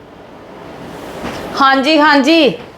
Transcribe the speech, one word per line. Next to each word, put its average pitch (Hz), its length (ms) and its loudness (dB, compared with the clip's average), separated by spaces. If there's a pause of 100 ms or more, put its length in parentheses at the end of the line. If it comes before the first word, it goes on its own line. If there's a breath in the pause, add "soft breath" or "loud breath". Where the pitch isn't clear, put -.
(1600)
ਹਾਂਜੀ, 269 360 2
ਹਾਂਜੀ, 294 560 4 (240)